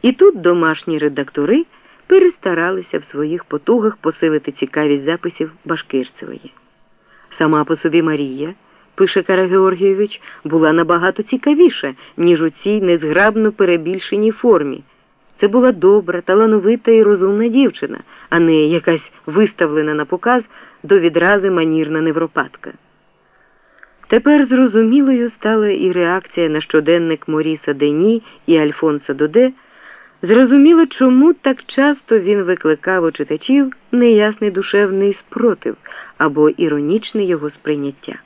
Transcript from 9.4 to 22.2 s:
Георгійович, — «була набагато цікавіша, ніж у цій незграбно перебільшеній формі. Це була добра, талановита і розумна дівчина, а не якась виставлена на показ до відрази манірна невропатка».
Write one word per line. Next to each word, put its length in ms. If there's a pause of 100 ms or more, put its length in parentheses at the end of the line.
Георгійович, — 760 (240)
«була 280
набагато 500
цікавіша, 720 (220)
ніж 260
у 80
цій 300
незграбно 720
перебільшеній 800
формі. 500 (580)
Це 80
була 240
добра, 480
талановита 680
і 120
розумна 460
дівчина, 500 (320)
а 80
не 160
якась 580 (140)
виставлена 680
на 100
показ 380 (400)
до 160
відрази 520
манірна 500
невропатка». 720 (1400)